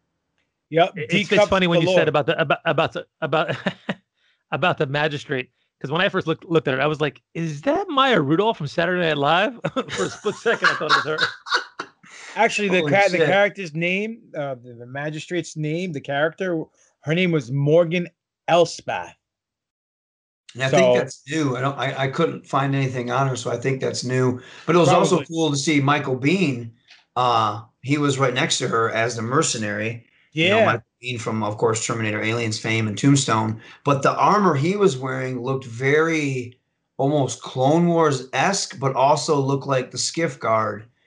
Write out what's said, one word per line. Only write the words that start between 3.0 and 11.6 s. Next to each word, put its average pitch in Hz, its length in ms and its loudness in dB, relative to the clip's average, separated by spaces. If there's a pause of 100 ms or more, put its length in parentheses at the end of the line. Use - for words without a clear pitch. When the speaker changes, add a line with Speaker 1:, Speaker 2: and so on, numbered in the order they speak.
Speaker 2:
about, 160 360 -2 (480)
<laughs> - 480 -20
about 156 260 0
the 156 80 0
magistrate, 143 640 -4 (300)
'cause 135 100 -8
when 160 120 -2
I 196 60 0
first 180 180 -4
looked, 160 180 -4
looked 165 240 0
at 135 60 2
her, 131 60 0
I 143 60 2
was 143 140 -2
like, 147 200 -4 (140)
"Is 156 280 -6
that 370 260 -2
Maya 262 320 2
Rudolph 170 380 0
from 151 80 -6
Saturday 175 400 -2
Night 151 120 0
Live?" 175 480 0
<laughs> - 80 -8 (160)
For - 140 -4
a - 60 -2
split 196 260 -6
second, - 320 -2
I - 60 0
thought 156 160 -6
it - 60 4
was - 100 -2
her. 156 120 -4 (1160)